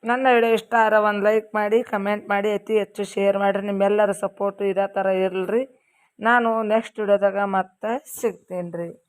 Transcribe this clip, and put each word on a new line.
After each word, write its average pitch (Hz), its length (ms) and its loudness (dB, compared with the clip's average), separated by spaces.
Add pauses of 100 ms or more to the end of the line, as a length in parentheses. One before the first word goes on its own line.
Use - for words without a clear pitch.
ನನ್ನ 247 220 -2 (100)
ವಿಡಿಯೋ 233 220 4
ಇಷ್ಟ - 240 -6
ಆದ್ರೆ 214 160 4 (120)
ಒಂದು 208 180 -2
ಲೈಕ್ 214 200 2 (100)
ಮಾಡಿ, 214 200 0 (140)
ಕಾಮೆಂಟ್ 202 420 -4
ಮಾಡಿ, 202 240 0
ಅತಿ 202 240 -6
ಹೆಚ್ಚು 202 220 -6 (100)
ಶೇರ್ 196 300 2
ಮಾಡಿರಿ. 196 280 0
ನಿಮ್ಮೆಲ್ಲರ 202 420 2 (100)
ಸಪೋರ್ಟು 196 480 -4
ಇದೇ 196 140 0 (100)
ಥರ 190 120 -2 (180)
ಇರಲಿ. 190 380 -2 (640)
ನಾನು 240 220 2 (240)
ನೆಕ್ಸ್ಟ್ 220 280 -4
ವಿಡಿಯೋದಾಗ 202 380 2 (160)
ಮತ್ತೆ 190 360 -4 (280)
ಸಿಗ್ತೀನಿ 180 600 -6
ರೀ. 170 100 -8 (180)